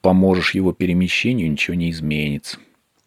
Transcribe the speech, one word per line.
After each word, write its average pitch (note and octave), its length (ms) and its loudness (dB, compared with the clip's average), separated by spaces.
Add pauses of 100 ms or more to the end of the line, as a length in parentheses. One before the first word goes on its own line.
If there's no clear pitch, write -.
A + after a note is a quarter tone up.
поможешь F#2 520 4
его F#2 200 0
перемещению, F2+ 760 0
ничего D2+ 240 -4
не E2+ 160 -2
изменится. D2+ 720 -4 (480)